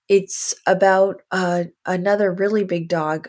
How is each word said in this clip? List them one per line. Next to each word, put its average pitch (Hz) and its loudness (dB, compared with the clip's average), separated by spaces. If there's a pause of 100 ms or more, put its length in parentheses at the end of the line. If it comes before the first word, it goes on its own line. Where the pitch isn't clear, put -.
it's - 0 (120)
about, 190 2 (100)
uh, 175 -2 (200)
another 190 0
really 202 -2
big 170 -4
dog. 156 -4